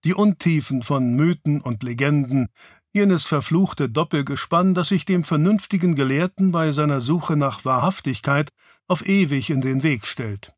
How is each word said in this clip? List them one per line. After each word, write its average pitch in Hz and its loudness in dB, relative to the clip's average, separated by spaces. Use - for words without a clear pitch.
die 170 0
Untiefen 160 0
von 127 0
Mythen 151 0
und 117 -6
Legenden, 131 0
jenes 196 2
verfluchte 156 0
Doppelgespann, 156 0
das 170 -2
sich 185 0
dem 180 0
vernünftigen 175 0
Gelehrten 156 0
bei 160 0
seiner 143 0
Suche 156 -2
nach 139 -2
Wahrhaftigkeit 139 0
auf 180 -2
ewig 170 2
in 135 0
den 131 -2
Weg 139 0
stellt. - -8